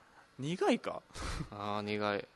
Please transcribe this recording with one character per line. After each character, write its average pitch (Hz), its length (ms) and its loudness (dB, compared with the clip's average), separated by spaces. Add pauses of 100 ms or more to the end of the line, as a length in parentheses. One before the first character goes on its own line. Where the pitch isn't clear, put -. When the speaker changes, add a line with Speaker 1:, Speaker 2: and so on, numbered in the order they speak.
(400)
Speaker 1:
苦 175 320 2
い 226 80 4
か？ - 240 -6 (480)
Speaker 2:
あ 104 260 -2
ー、 107 40 0
苦 104 340 2
い。 - 200 -2